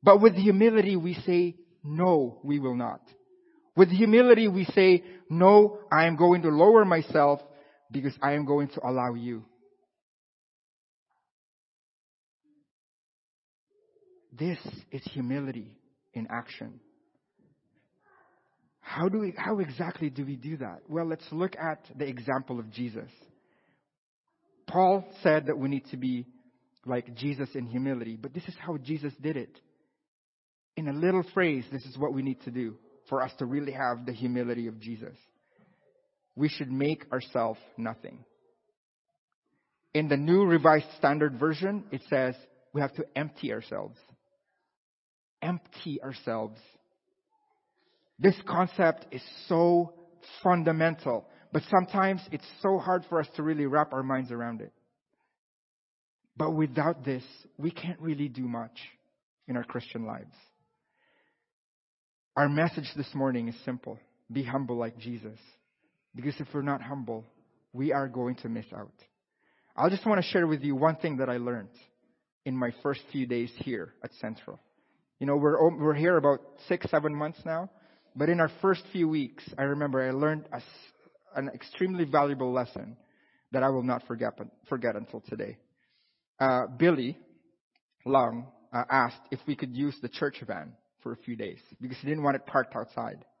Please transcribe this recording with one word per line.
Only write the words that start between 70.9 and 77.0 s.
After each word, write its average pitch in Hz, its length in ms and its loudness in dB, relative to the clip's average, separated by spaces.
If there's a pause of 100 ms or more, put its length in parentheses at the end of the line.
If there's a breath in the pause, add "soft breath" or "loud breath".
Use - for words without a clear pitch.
thing 156 220 -4
that 131 100 -2
I 123 100 -4
learned 120 320 -6 (720)
in 131 120 -6
my 123 160 -2 (100)
first 139 180 -4 (100)
few 135 160 -6
days 120 320 -4
here 110 360 -8 (100)
at - 160 -14
Central. - 400 -12 (580)
You 139 80 -6
know, 143 100 2
we're, 151 420 4
we're 151 160 2
here 170 220 2
about 143 240 4 (280)
six, 180 220 -2
seven 151 240 0